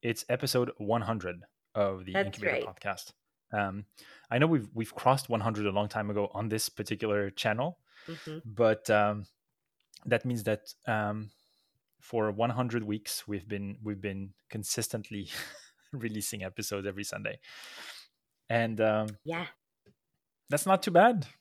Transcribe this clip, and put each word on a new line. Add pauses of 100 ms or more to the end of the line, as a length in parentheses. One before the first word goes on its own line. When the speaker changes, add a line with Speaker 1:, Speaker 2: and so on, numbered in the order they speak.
Speaker 1:
It's
episode
one
hundred (320)
of
the
Speaker 2:
That's
Speaker 1:
Incubator
Speaker 2:
right.
Speaker 1:
Podcast. (400)
Um, (480)
I
know
we've,
we've
crossed
one
hundred
a
long
time
ago
on
this
particular
channel, (300)
Speaker 2:
Mm-hmm.
Speaker 1:
but,
um, (800)
that
means
that, (140)
um, (680)
for
one
hundred
weeks
we've
been,
we've
been (200)
consistently (340)
<laughs>
releasing
episodes
every
Sunday, (1120)
and,
um, (180)
Speaker 2:
Yeah, (1040)
Speaker 1:
that's
not
too
bad. (140)